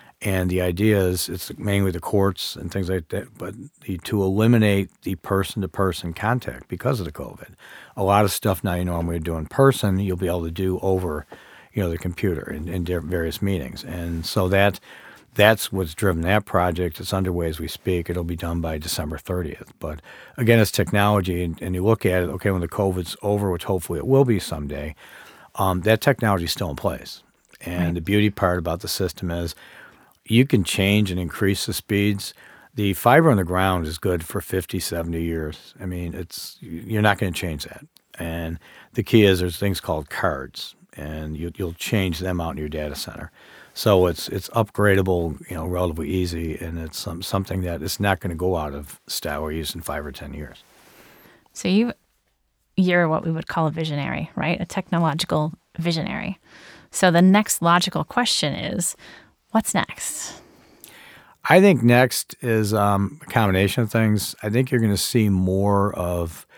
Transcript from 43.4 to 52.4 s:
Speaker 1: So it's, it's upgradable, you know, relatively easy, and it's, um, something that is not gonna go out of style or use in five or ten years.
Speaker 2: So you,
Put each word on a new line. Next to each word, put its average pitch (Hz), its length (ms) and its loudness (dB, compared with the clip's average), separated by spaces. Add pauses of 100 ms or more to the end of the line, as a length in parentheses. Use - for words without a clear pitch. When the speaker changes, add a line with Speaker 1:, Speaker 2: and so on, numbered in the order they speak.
Speaker 1:
So 95 340 4
it's, 85 220 -2
it's - 220 -8
upgradable, 95 960 2
you 82 80 -10
know, 80 100 -6
relatively 87 420 -2
easy, 85 500 -2
and 85 200 -8
it's, - 280 -10
um, 85 160 -10
something 95 400 -4
that 85 200 -6
is - 160 -6
not 101 220 0
gonna 90 140 -6
go 90 220 -2
out 76 180 -4
of 73 320 -14
style 76 360 -6
or 78 100 -6
use 78 220 -6
in 82 60 -12
five 78 240 -8
or 71 80 -12
ten 73 220 -14
years. 73 280 -14 (880)
Speaker 2:
So - 160 -6
you, 220 240 4 (840)